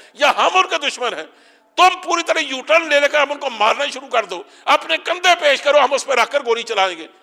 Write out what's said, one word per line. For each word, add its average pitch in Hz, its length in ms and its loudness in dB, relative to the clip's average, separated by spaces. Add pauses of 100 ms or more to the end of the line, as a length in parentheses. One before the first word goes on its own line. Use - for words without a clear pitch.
(140)
یا 269 220 2
ہم 269 200 2
ان 370 120 2
کے 339 100 -2
دشمن 240 360 -6
ہیں، 156 120 -10 (500)
تم 359 260 4
پوری 339 200 -2
طرح 330 160 -2
یو 269 240 -4
ٹرن 320 260 0
لے 285 120 2
لے 285 80 4
کر 294 120 0
ہم 285 120 0
ان 285 60 -8
کو 277 120 -6
مارنا 220 360 0
شروع 277 220 -10
کر 233 160 -2
دو، 180 180 -10 (220)
اپنے 320 320 0
کندھے 359 340 0 (100)
پیش 285 220 2
کرو، 285 160 4
ہم 269 140 4
اس 247 140 -2
پہ 277 60 -2
رکھ 233 180 2
کر 285 100 0
گولی 233 220 0
چلائیں 190 360 -2
گے، 160 80 -14 (160)